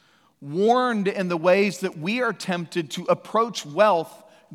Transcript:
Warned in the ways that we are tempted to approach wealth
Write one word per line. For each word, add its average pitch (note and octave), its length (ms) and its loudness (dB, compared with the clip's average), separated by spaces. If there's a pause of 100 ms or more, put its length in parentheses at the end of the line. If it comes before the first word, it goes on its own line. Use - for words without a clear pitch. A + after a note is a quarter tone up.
(400)
Warned G#3+ 640 2
in G3 220 -2
the F3 80 -2
ways F3+ 440 2
that F#3 160 -6
we F#3+ 240 -4
are A#3 120 -2
tempted F3 580 -6
to F3 140 -10
approach - 600 -2
wealth E3 600 2 (300)